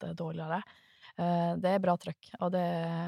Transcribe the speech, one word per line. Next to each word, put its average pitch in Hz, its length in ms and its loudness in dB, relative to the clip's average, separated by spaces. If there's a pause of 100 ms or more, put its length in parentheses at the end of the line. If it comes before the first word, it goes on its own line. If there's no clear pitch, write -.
eh, 170 100 -6
dårligere. 165 480 -4 (560)
Eh, 170 400 2
det 180 140 2
er 196 80 4
bra 180 180 4
trøkk, - 320 -10 (120)
og 180 120 0
det, 180 140 2 (420)